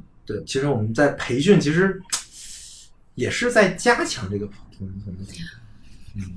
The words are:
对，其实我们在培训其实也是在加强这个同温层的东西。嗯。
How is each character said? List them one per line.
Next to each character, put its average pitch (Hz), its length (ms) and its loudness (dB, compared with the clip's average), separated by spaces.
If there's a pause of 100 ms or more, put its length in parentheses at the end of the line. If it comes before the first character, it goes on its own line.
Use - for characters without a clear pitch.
(260)
对， 104 180 -6
其 - 160 -4
实 143 80 0
我 139 80 2
们 107 180 -2
在 143 200 4
培 - 260 -2
训 170 200 8
其 139 120 2
实 190 280 2 (1160)
也 113 140 -2
是 247 200 0
在 220 200 6
加 247 340 2
强 113 260 -6
这 101 80 -2
个 104 80 -6
同 - 400 -14
温 95 140 -10
层 101 140 -10
的 95 100 -12
东 - 100 -12
西。 - 80 -12 (760)
嗯。 98 60 -8 (140)